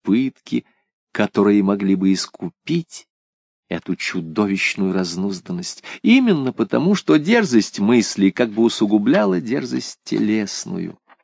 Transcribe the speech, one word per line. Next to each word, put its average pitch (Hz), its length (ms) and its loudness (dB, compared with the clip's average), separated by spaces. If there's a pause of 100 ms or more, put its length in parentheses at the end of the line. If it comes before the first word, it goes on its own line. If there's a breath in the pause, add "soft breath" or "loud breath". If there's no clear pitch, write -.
пытки, 123 640 -2 (480)
которые 104 500 2
могли 98 320 0
бы 95 160 2
искупить - 960 -6 (640)
эту 87 260 -6
чудовищную 95 960 -4
разнузданность, 92 920 -6 (180 loud breath)
именно 208 500 2
потому, 131 440 0
что 156 220 4
дерзость 151 640 2
мысли 101 500 2
как 117 220 0
бы 110 120 0
усугубляла 117 760 2
дерзость 127 640 -6
телесную. 101 960 -4 (240)